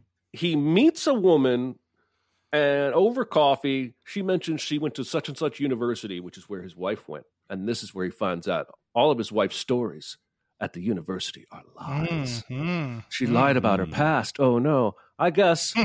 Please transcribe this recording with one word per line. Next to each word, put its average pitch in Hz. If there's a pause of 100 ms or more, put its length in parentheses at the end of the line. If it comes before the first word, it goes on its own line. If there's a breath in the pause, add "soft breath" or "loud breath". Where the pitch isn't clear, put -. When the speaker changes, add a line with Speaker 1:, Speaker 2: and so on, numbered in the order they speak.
(320)
Speaker 1:
he 165
meets 175
a 285
woman, 135 (760)
and 143
over 233
coffee, 135 (100)
she -
mentions 180
she 147
went 147
to 131
such -
and 139
such 147
university, 117
which 90
is -
where 95
his 87
wife 95
went. 73 (260)
And 98
this 117
is 98
where 92
he 90
finds 90
out 82 (280)
all 139
of 127
his 110
wife's 104
stories 113 (420)
at 98
the 90
university 92
are - (140)
lies. 143
Speaker 2:
Mm-hmm. 143 (100)
Speaker 1:
She -
lied 127
about 104
her 92
Speaker 3:
Mm-hmm. 78
Speaker 1:
past. 143
Oh, 123
no. 127 (220 soft breath)
I 170
guess 170 (120)